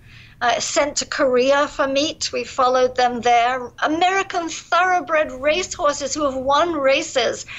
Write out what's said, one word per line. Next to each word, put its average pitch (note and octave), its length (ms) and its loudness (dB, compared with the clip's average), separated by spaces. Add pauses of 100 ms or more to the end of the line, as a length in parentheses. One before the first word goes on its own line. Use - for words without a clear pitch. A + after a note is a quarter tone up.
(420)
uh, A#3+ 180 0
sent D4 380 -2
to - 80 -4
Korea C4+ 600 2
for C#4 200 -4
meat. C#4+ 440 -2
We B3 120 -6
followed B3+ 520 2
them B3 260 0
there. A#3+ 580 2
American F4+ 680 0
thoroughbred E4+ 840 0
racehorses C#4+ 840 -2
who D4+ 100 -4
have C4+ 140 -2
won C#4+ 360 0
races C4+ 720 0 (140)